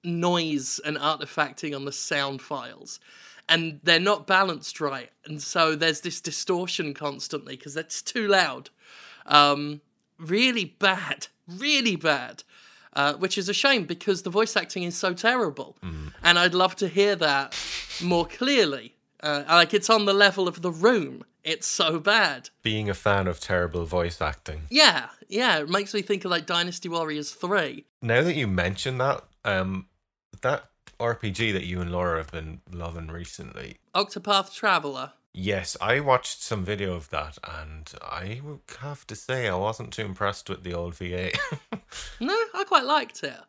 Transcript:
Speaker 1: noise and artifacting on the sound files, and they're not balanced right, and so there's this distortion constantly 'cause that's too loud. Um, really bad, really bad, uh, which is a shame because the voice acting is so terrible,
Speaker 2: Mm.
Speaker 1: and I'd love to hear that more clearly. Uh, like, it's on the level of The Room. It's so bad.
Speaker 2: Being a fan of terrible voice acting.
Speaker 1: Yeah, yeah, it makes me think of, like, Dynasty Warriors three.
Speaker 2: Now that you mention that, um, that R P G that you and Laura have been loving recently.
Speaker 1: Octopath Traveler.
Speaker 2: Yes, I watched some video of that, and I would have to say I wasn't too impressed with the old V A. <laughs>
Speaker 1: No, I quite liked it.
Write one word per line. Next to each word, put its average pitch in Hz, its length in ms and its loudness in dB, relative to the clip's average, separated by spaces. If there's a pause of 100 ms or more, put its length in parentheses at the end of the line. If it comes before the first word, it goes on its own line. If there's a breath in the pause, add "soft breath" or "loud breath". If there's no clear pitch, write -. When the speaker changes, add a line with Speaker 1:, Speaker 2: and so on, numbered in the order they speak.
Speaker 1:
noise 170 800 0
and 151 120 -2
artifacting 147 760 -2
on 139 100 -8
the 139 60 -6
sound 139 500 -2
files, - 580 -10 (480 loud breath)
and 165 360 2
they're 165 160 6
not 202 280 2
balanced 190 520 2
right, 135 300 -4 (160)
and 151 160 -10
so 160 340 2
there's 156 260 2
this 170 200 -8
distortion 175 720 -2
constantly 139 640 -8
'cause 143 160 -14
that's - 280 -8
too 220 260 -4
loud. 160 420 2 (560 loud breath)
Um, 147 560 6 (380)
really 214 460 2
bad, 190 600 0 (200)
really 220 480 2
bad, 143 480 0 (500 soft breath)
uh, 143 200 4
which 185 240 -2
is 185 120 -2
a 202 40 -2
shame 254 320 4
because 175 380 -2
the 185 60 -4
voice 214 260 2
acting 185 280 -2
is 175 140 -4
so 185 160 0
terrible, 214 720 0
Speaker 2:
Mm. 78 300 -8 (100)
Speaker 1:
and 175 140 8
I'd 175 160 4
love 185 240 4
to 190 100 0
hear 202 280 4
that 139 400 2 (460)
more 170 260 4
clearly. 175 680 0 (260)
Uh, 147 260 0
like, 170 260 6
it's 202 160 2
on 214 160 6
the 196 80 2
level 196 340 4
of 170 140 -6
The 175 100 -2
Room. 165 520 2 (200)
It's 160 240 -4
so 165 320 0
bad. 170 500 2 (140)
Speaker 2:
Being 107 260 0
a 98 40 -2
fan 98 340 2
of 85 120 -4
terrible 87 460 0
voice 85 360 -2
acting. 78 480 -6
Speaker 1:
Yeah, 226 380 4 (200)
yeah, 202 320 2
it 147 100 -4
makes 202 240 -2
me 208 80 0
think 190 240 -2
of, 180 60 -2
like, 170 140 -2
Dynasty 175 440 -2
Warriors 156 420 -4
three. 175 540 -2 (160)
Speaker 2:
Now 117 220 4
that 170 120 0
you 135 120 0
mention 95 500 0
that, 135 260 2 (200)
um, 95 440 -2 (540)
that 131 240 0 (340)
R 117 160 0
P 104 160 -4
G 107 200 0
that 92 140 -2
you 90 160 -4
and 87 100 -4
Laura 87 260 0
have 76 140 -8
been 80 300 -10 (100)
loving 82 360 -10
recently. 82 720 -12 (180)
Speaker 1:
Octopath 196 580 0
Traveler. 143 600 0 (200)
Speaker 2:
Yes, 92 460 -2
I 113 200 2
watched 139 420 2
some 98 240 -2
video 98 280 -2
of 80 180 -8
that, 73 320 -4
and 78 480 -12 (100)
I 101 420 -8
would 147 160 -14 (200)
have 143 280 -12
to 110 80 -12
say 127 320 -4
I 90 80 0
wasn't 110 380 -4
too - 80 -6
impressed 101 480 -4
with 95 140 -8
the 87 100 -6
old 87 220 -6
V 90 200 -8
A. 92 220 -2
<laughs> 571 40 -2 (800 loud breath)
Speaker 1:
No, 320 160 -2 (180)
I 381 120 -4
quite 320 180 4
liked 269 400 0
it. 135 140 -8 (120)